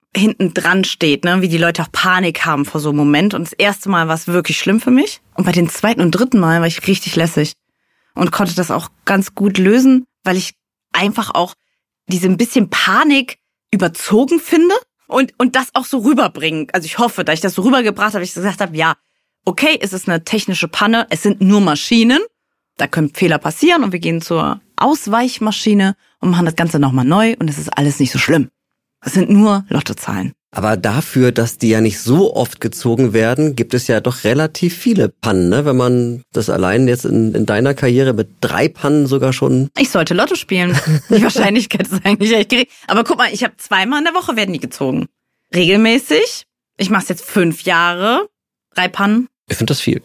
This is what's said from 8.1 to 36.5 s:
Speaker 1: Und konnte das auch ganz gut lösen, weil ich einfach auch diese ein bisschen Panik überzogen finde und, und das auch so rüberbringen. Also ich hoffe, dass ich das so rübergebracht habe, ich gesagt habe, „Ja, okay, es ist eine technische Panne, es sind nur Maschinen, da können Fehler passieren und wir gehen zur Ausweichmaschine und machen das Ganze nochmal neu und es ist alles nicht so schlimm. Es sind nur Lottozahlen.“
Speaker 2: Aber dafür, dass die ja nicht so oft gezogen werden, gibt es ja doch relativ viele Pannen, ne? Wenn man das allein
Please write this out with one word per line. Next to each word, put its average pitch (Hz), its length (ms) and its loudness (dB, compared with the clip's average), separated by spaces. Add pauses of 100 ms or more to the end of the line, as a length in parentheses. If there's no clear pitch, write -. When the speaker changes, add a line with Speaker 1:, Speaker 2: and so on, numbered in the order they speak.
Speaker 1:
Und - 180 -2
konnte 180 220 -2
das 180 140 -2
auch - 200 -4 (160)
ganz 196 280 0
gut 196 240 0
lösen, 254 480 4 (200)
weil 185 100 0
ich 190 200 -6 (360)
einfach 202 420 -2
auch 175 200 -2 (540)
diese 180 200 0
ein 185 100 2
bisschen 233 320 0
Panik 269 680 0 (340)
überzogen 214 680 0
finde 339 340 2 (340)
und, - 300 0
und 247 180 0
das 254 180 0
auch 269 120 -2
so 262 140 -4
rüberbringen. 160 720 0
Also 180 120 -4
ich - 120 -10
hoffe, 226 260 -2
dass 160 120 0
ich 160 60 -8
das 185 120 -2
so 190 80 -4
rübergebracht 214 540 0
habe, 180 80 -4
ich 180 100 -10
gesagt 180 280 -6
habe, 170 140 -6
„Ja, 160 200 0 (500)
okay, 262 340 0
es 190 140 -6
ist 185 160 -6
eine 165 140 0
technische 190 440 -4
Panne, 226 440 0
es 160 100 -6
sind 202 180 0
nur 202 220 4
Maschinen, 226 580 2 (580)
da - 100 -2
können 156 260 -2
Fehler 170 240 2
passieren 294 460 0
und 196 80 -2
wir 180 80 -6
gehen 165 220 -4
zur 160 380 -2 (180)
Ausweichmaschine 214 1160 0 (240)
und 180 120 0
machen 175 140 2
das 165 100 0
Ganze 170 240 0
nochmal 131 260 2
neu 214 340 2
und 160 100 -2
es 147 100 -6
ist 151 180 -10
alles 143 220 0
nicht 131 120 0
so 139 60 -4
schlimm. 151 320 0 (560)
Es - 80 -8
sind 190 160 2
nur 202 400 4
Lottozahlen.“ - 640 -6 (180)
Speaker 2:
Aber 104 260 0
dafür, 123 540 0
dass 117 280 -2
die 117 100 2
ja 110 100 4
nicht 110 200 0
so 151 360 2
oft - 240 -4
gezogen 117 540 0
werden, 131 420 0
gibt 117 200 -2
es 123 120 -2
ja 113 140 2
doch - 220 -4
relativ 156 520 0
viele 190 340 0
Pannen, 92 400 0
ne? 127 140 2
Wenn 139 140 0
man 123 460 0 (100)
das - 160 -4
allein 104 380 0